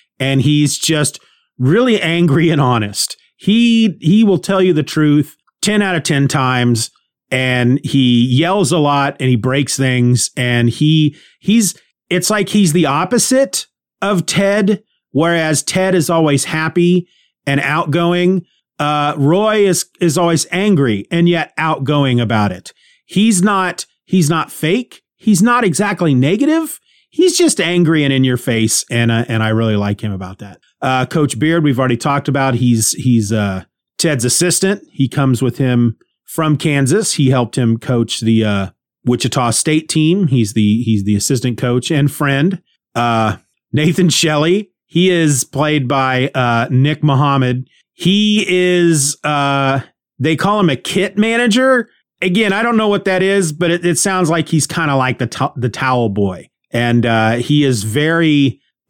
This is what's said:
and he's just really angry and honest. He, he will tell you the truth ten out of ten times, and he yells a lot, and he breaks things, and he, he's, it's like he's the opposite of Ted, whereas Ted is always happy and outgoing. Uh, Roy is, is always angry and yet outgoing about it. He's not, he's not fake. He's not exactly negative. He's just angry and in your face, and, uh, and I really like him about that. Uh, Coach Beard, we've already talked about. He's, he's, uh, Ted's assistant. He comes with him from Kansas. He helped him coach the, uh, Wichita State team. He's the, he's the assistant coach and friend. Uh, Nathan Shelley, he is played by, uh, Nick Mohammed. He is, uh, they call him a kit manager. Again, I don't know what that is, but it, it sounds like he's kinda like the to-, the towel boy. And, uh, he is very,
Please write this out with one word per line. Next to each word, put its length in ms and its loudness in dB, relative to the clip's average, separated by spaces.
and 220 -2
he's 380 0
just 420 -4
really 420 2
angry 480 2
and 100 0
honest. 600 -2
He, 640 2
he 240 4
will 140 4
tell 240 0
you 100 4
the 100 0
truth 540 0
ten 220 0
out 120 -2
of 100 -4
ten 220 0
times, 640 0
and 540 0
he 400 2
yells 480 0
a 60 0
lot, 420 0
and 80 0
he 80 2
breaks 400 -2
things, 640 0
and 320 0
he, 440 0
he's, 380 0
it's 220 -2
like 180 -2
he's 240 2
the 140 2
opposite 800 0
of 240 -2
Ted, 580 0
whereas 520 0
Ted 320 -2
is 140 0
always 360 0
happy 640 0
and 140 0
outgoing. 840 0
Uh, 400 -2
Roy 480 2
is, 200 0
is 160 0
always 340 0
angry 600 0
and 180 2
yet 300 -2
outgoing 600 0
about 320 0
it. 200 -16
He's 380 0
not, 440 -2
he's 260 2
not 200 -2
fake. 520 -4
He's 260 2
not 200 2
exactly 520 0
negative. 680 0
He's 280 2
just 220 2
angry 440 2
and 80 0
in 120 2
your 120 0
face, 540 -2
and, 200 0
uh, 180 0
and 140 -2
I 60 0
really 280 0
like 240 -2
him 120 -6
about 280 -10
that. 200 -20
Uh, 240 -2
Coach 320 -2
Beard, 260 0
we've 140 0
already 180 0
talked 320 -4
about. 280 0
He's, 360 0
he's, 400 0
uh, 320 -4
Ted's 300 -2
assistant. 560 -2
He 160 -2
comes 320 0
with 160 -2
him 400 0
from 200 0
Kansas. 580 0
He 160 2
helped 280 -2
him 200 0
coach 420 -2
the, 240 2
uh, 260 -2
Wichita 460 0
State 380 -2
team. 400 2
He's 240 0
the, 320 0
he's 180 0
the 140 0
assistant 420 -2
coach 320 -2
and 220 2
friend. 500 -2
Uh, 440 0
Nathan 380 0
Shelley, 600 0
he 240 0
is 320 2
played 460 -2
by, 460 0
uh, 360 0
Nick 320 0
Mohammed. 640 0
He 540 0
is, 760 2
uh, 560 0
they 180 0
call 240 0
him 100 2
a 60 0
kit 420 -4
manager. 720 2
Again, 300 0
I 100 -2
don't 140 0
know 120 0
what 180 0
that 160 0
is, 300 0
but 180 -2
it, 140 -2
it 140 0
sounds 320 0
like 180 -2
he's 180 0
kinda 300 -2
like 220 0
the 80 -4
to-, 300 -4
the 120 -4
towel 400 -2
boy. 400 -4
And, 360 0
uh, 300 2
he 280 0
is 200 0
very, 760 0